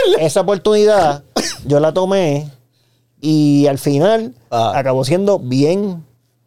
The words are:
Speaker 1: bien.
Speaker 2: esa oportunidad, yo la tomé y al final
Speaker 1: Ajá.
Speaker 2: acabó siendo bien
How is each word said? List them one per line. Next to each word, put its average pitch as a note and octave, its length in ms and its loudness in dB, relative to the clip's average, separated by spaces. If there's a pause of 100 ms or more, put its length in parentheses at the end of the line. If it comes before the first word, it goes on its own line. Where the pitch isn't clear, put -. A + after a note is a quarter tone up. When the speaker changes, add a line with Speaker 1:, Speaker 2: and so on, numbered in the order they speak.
Speaker 1:
bien. G4 180 2
Speaker 2:
esa - 140 0
oportunidad, G3+ 800 0 (440)
yo C#3+ 120 2
la D#3 160 0
tomé F3 560 -2 (720)
y C#3+ 480 2
al C3+ 100 0
final G3 560 0 (160)
Speaker 1:
Ajá. A#2 260 0
Speaker 2:
acabó C3 280 0
siendo F#3+ 340 0
bien D#3+ 680 -2 (420)